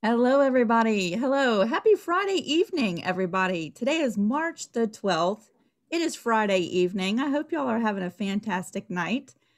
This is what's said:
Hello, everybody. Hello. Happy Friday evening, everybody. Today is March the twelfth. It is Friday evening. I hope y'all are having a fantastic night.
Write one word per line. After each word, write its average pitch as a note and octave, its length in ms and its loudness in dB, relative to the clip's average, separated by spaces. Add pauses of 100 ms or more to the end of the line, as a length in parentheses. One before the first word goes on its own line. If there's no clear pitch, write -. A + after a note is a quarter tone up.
Hello, A#3+ 380 4
everybody. A3+ 720 2
Hello. B3 520 2
Happy D#4+ 300 2
Friday G4 400 -2 (180)
evening, C#4+ 520 0
everybody. F3+ 680 -2
Today C#4 280 -2
is B3 200 -2
March C#4+ 540 -2
the A#3 140 -2
twelfth. G3 640 -2 (400)
It E4+ 120 -2
is E4 120 -2
Friday A3 460 2
evening. F#3 600 -2
I C#4+ 100 -2
hope D4 220 -2
y'all D4 160 -2
are A3+ 120 0
having G#3 220 -2
a F3+ 80 -4
fantastic G3 800 -6
night. F3+ 440 -4 (240)